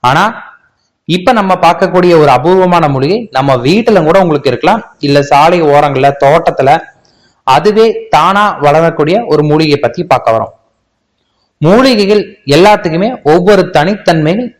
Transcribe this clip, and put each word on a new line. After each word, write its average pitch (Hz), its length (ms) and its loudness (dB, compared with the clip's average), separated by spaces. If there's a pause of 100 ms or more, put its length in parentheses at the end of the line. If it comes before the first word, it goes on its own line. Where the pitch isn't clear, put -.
(100)
ஆனா 156 140 0 (920)
இப்ப 185 240 -2
நம்ம 190 160 -2 (100)
பார்க்கக்கூடிய 175 560 0
ஒரு 147 140 2
அபூர்வமான 175 580 0
மூலிகை 139 240 -2 (200)
நம்ம 135 280 0
வீட்டுல 208 400 0
கூட 170 200 2
உங்களுக்கு 143 260 -2
இருக்கலாம், 185 320 -2 (240)
இல்ல 143 240 2
சாலை 160 280 2 (140)
ஓரங்கள்ல, 139 380 2 (120)
தோட்டத்துல, 147 520 2 (800)
அதுவே 208 320 2 (280)
தானா 190 300 2 (220)
வளரக்கூடிய 160 500 0 (160)
ஒரு 151 160 0
மூலிகையை 151 380 0
பத்தி 165 160 -6 (100)
பார்க்க 117 240 0
வரோம். 110 160 -8 (1080)
மூலிகைகள் 208 640 2 (340)
எல்லாத்துக்குமே 196 540 0 (220)
ஒவ்வொரு 180 320 2 (140)
தனித்தன்மைகள் 175 680 -2 (100)